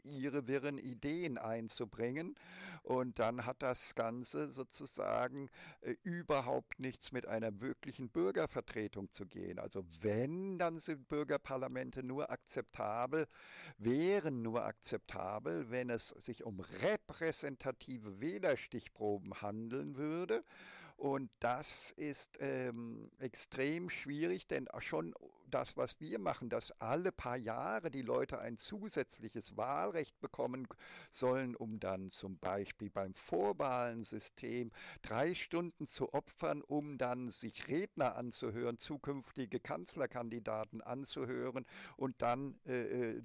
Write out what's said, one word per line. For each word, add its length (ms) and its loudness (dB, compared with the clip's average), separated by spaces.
ihre 420 0
wirren 320 2
Ideen 580 -2
einzubringen. 1000 -2
Und 340 2
dann 260 4
hat 160 -2
das 360 0
Ganze 500 0
sozusagen, 1040 0
äh, 240 0
überhaupt 760 2
nichts 320 -4
mit 160 -2
einer 340 0
wirklichen 480 -4
Bürgervertretung 1000 2
zu 160 -8
gehen. 320 -6
Also 260 -4
wenn, 600 2
dann 180 2
sind 300 -4
Bürgerparlamente 960 0
nur 260 0
akzeptabel, 840 0
wären 640 6
nur 240 2
akzeptabel, 1040 -2
wenn 180 0
es 220 0
sich 340 -8
um 160 -4
repräsentative 1600 0
Wählerstichproben 1200 2
handeln 560 -2
würde. 480 0
Und 320 2
das 520 0
ist, 480 -4
ähm, 800 -2
extrem 680 0
schwierig, 600 -2
denn 200 0
schon 340 -2
das, 280 0
was 240 0
wir 180 -2
machen, 300 0
dass 320 0
alle 320 2
paar 240 -2
Jahre 520 0
die 140 -2
Leute 380 2
ein 160 -4
zusätzliches 1000 -4
Wahlrecht 640 0
bekommen 460 -2
sollen, 420 4
um 240 -4
dann 300 0
zum 300 -6
Beispiel 520 -2
beim 240 -2
Vorwahlensystem 1600 0
drei 340 2
Stunden 500 -2
zu 280 0
opfern, 480 0
um 360 0
dann 320 2
sich 380 -6
Redner 480 2
anzuhören, 640 -2
zukünftige 800 -4
Kanzlerkandidaten 1200 -2
anzuhören 840 -2
und 260 -2
dann, 440 2
äh, 520 2
äh, 60 -6